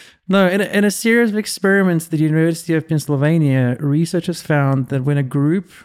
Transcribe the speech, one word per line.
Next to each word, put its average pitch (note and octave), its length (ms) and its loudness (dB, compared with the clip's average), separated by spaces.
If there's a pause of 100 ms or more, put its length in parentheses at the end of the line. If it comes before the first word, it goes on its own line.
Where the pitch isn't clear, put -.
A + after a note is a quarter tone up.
(280)
No, F#3+ 200 4
in F#3+ 120 0
a, G3+ 40 -2
in G#3 200 0
a G#3 60 2
series A#3 400 2
of G3+ 60 -4
experiments F#3+ 720 0
at - 60 -20
the D#3+ 40 0
University D#3+ 580 0
of D#3 140 -2
Pennsylvania, C#3+ 920 0
researchers E3 600 -2
found C3+ 480 0
that C#3 140 -4
when C#3+ 160 -2
a C#3+ 40 0
group C#3+ 460 -2 (160)